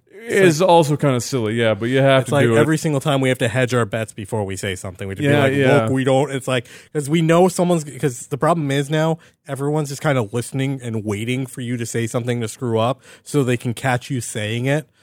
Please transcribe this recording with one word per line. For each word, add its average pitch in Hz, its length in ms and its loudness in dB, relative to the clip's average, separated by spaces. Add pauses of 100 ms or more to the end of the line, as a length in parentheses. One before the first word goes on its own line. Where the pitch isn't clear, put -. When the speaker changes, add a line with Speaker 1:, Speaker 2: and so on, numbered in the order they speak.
Speaker 1:
it's 233 240 -8
Speaker 2:
It's 175 260 4
Speaker 1:
like, 185 80 4
Speaker 2:
also 165 280 6
kinda 131 240 0
silly, 113 340 -2
yeah, 113 200 2
but 104 100 -4
you 127 140 0
have 135 240 4
Speaker 1:
it's 123 80 -8
Speaker 2:
to 147 40 0
Speaker 1:
like 139 120 4
Speaker 2:
do 113 100 4
it. - 20 6
Speaker 1:
every 156 180 4
single 151 240 -2
time 139 200 0
we 131 80 2
have 127 100 0
to 131 80 0
hedge 127 260 0
our 123 120 2
bets 110 280 -6
before 107 300 -6
we 95 140 -6
say 98 180 -6
something. 92 320 -12
We 95 60 -8
have 98 60 -10
to - 40 -8
Speaker 2:
Yeah, 143 260 4
Speaker 1:
be 135 60 0
like, - 20 -2
Speaker 2:
yeah. 139 280 4
Speaker 1:
"Look, - 80 0
we 131 100 0
don't," 135 300 2
it's 135 160 -6
like, 127 180 -2 (260)
'cause 147 160 -6
we 165 140 2
know 165 240 6
someone's, 175 380 0
'cause 131 420 -6
the 143 100 -8
problem 151 360 0
is 139 180 -2
now 160 280 0 (280)
everyone's 143 440 -4
just 139 120 -12
kinda 139 200 2 (100)
listening 135 500 -4
and 113 220 -6
waiting 117 420 -2
for 131 140 -14
you 123 160 -6
to 117 100 -6
say 117 220 -4
something 120 320 -4
to 110 80 -4
screw 113 320 -2
up 123 200 0 (220)
so 143 220 -2
they 123 120 0
can 120 160 -4
catch 123 380 -2
you 135 100 -4
saying 113 460 -6
it. 143 220 -2 (140)